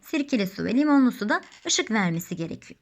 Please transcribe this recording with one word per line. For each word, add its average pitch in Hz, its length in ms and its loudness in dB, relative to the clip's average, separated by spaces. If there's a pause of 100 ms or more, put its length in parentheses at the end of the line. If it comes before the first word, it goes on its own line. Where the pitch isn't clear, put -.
sirkeli 269 460 -2
su 175 160 -8
ve 180 100 -2
limonlu 277 380 4
su 208 180 -6
da 339 120 0 (260)
ışık 330 240 -2
vermesi 180 440 -2
gerekiyor. - 460 -10